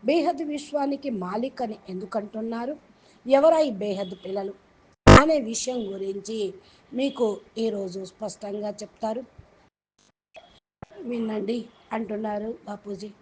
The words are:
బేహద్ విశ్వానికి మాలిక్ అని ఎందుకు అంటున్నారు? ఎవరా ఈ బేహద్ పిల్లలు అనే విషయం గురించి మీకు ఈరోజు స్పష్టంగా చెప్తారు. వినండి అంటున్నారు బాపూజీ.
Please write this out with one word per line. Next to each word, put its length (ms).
బేహద్ 380
విశ్వానికి 640
మాలిక్ 520
అని 160
ఎందుకు 280
అంటున్నారు? 600
ఎవరా 320
ఈ 120
బేహద్ 540
పిల్లలు 280
అనే 180
విషయం 540
గురించి 600
మీకు 440
ఈరోజు 480
స్పష్టంగా 640
చెప్తారు. 540
వినండి 640
అంటున్నారు 720
బాపూజీ. 460